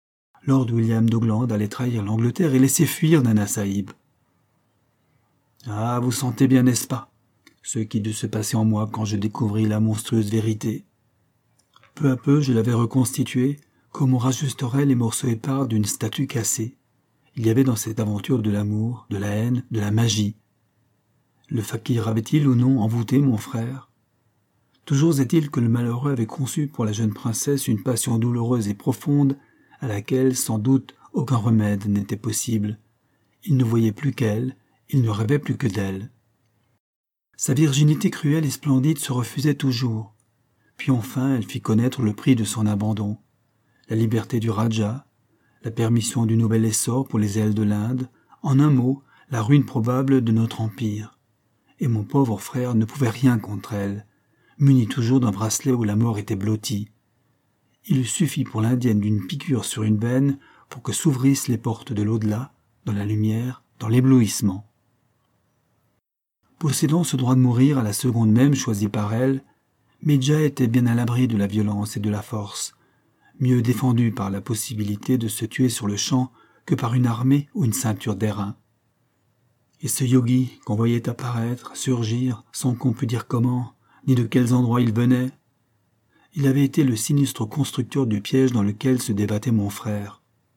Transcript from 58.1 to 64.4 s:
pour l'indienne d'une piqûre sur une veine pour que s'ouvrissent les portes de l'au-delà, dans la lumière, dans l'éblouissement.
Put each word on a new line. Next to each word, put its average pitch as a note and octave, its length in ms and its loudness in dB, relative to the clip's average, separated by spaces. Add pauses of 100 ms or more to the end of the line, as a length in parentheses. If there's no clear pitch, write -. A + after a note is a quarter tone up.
pour A2+ 180 -4
l'indienne A#2 380 2
d'une G#2 280 0
piqûre C#3 380 -4
sur - 180 -6
une G#2+ 160 2
veine C3+ 380 0 (320)
pour B2+ 120 -16
que A2+ 120 -4
s'ouvrissent C3+ 540 0
les A#2+ 100 0
portes A2+ 360 -6
de G#2 100 -2
l'au-delà, G#2+ 500 -2 (320)
dans A2 80 -4
la G2+ 120 -4
lumière, G#2+ 580 -2 (160)
dans A2 100 -6
l'éblouissement. A#2 800 2 (1900)